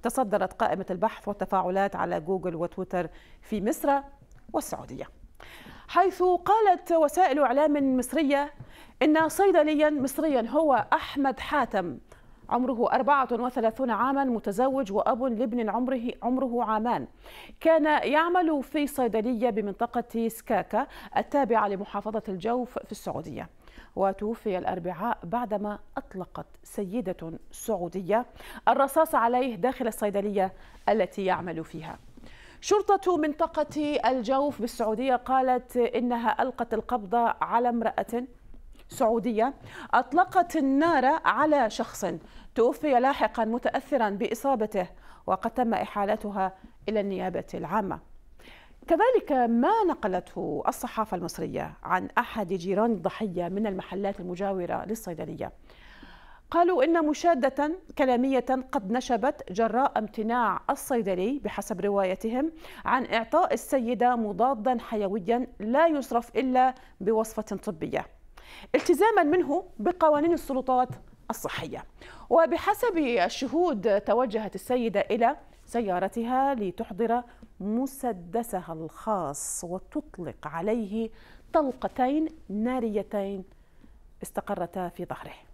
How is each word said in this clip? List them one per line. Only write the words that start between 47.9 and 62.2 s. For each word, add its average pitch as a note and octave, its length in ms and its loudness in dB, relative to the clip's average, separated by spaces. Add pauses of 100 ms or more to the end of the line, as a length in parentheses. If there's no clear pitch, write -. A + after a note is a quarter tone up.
كذلك G4+ 440 4
ما B3+ 580 4
نقلته F3+ 760 -4
الصحافة A3 500 -4
المصرية - 560 -8 (100)
عن F#3 240 -2 (100)
أحد G#3+ 360 -4
جيران G3 380 0
الضحية F3 580 -4
من G#3 180 -2
المحلات G3 520 -6
المجاورة F3+ 640 -4
للصيدلية، F#3 680 -8 (1000)
قالوا E4+ 320 4
إن E4 220 4
مشادة D4 680 2 (260)
كلامية B3+ 480 2 (260)
قد G3 200 -2
نشبت G#3+ 600 -2
جراء A3+ 480 0
امتناع A3 720 0
الصيدلي، A#3 760 -2
بحسب G3 380 -6
روايتهم، G3+ 720 0 (340)